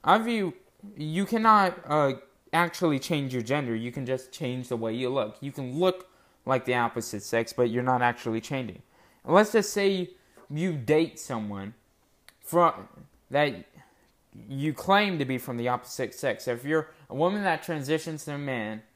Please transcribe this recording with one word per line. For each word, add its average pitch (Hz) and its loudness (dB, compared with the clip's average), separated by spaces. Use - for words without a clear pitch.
I 170 6
view 226 0
you 156 -2
cannot, 214 6
uh, 143 4
actually 165 2
change 139 -2
your 123 -2
gender. 127 -2
You 120 -4
can 131 -6
just 131 -4
change 127 -6
the 123 -2
way 113 -2
you 123 -2
look. 120 -2
You 139 -10
can 131 -8
look 185 0
like 127 0
the 123 0
opposite 117 -2
sex, 113 -2
but 123 2
you're 120 0
not 127 2
actually 117 0
changing. 131 -8
And 151 2
let's 214 6
just 214 2
say 190 0
you 165 -2
date 151 2
someone 104 -8
from, 165 2
that 139 2
you 139 -2
claim 196 2
to 143 0
be 131 -2
from 120 -6
the 120 -2
opposite 123 -4
sex. 127 -4
So 123 -2
if 120 -8
you're 156 0
a - -12
woman 185 0
that 170 0
transitions 156 -4
to 147 -8
a 143 -8
man 110 -6